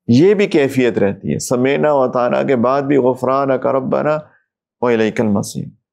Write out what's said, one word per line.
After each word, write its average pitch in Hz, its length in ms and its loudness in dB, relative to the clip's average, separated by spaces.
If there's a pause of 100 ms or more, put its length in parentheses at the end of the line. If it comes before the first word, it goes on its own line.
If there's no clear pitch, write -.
(100)
ये 170 240 6
भी 202 120 2
कैफियत 131 520 0
रहती 98 340 -2
है। 65 60 -4
समेना 143 560 0
व 127 140 2
अताना 123 340 -2
के 135 140 0
बाद 131 280 0
भी 143 120 0
"गुफ़रानक 131 720 0
रब्बना 135 640 -2 (540)
व 123 60 2
इलैकल 110 340 0
मसीर", 104 480 -4 (200)